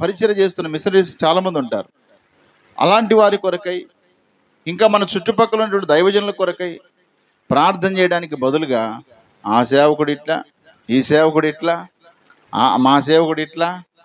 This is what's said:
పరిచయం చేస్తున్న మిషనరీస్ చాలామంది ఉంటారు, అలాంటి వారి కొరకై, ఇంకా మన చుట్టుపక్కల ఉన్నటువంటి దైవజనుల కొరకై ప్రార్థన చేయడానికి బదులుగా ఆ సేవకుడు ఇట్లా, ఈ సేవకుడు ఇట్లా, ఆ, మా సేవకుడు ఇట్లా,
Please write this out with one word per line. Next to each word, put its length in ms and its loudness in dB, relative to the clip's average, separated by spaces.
పరిచయం 300 -2
చేస్తున్న 380 -2
మిషనరీస్ 540 -2
చాలామంది 360 0
ఉంటారు, 300 -6
అలాంటి 360 2
వారి 220 4
కొరకై, 480 -6
ఇంకా 200 2
మన 180 2
చుట్టుపక్కల 420 -2
ఉన్నటువంటి 300 -2
దైవజనుల 440 2
కొరకై 480 -6
ప్రార్థన 460 0
చేయడానికి 380 0
బదులుగా 640 -4
ఆ 180 2
సేవకుడు 480 2
ఇట్లా, 320 -6
ఈ 140 2
సేవకుడు 440 2
ఇట్లా, 400 -6
ఆ, 200 2
మా 240 2
సేవకుడు 420 0
ఇట్లా, 420 -6